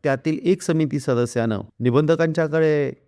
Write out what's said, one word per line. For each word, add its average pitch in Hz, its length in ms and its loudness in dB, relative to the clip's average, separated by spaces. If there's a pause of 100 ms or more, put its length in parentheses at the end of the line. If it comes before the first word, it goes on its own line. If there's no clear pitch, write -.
त्यातील 147 380 -2
एक 185 200 0
समिती 156 380 -2
सदस्यानं 117 600 -2 (200)
निबंधकांच्याकडे 151 1120 2 (140)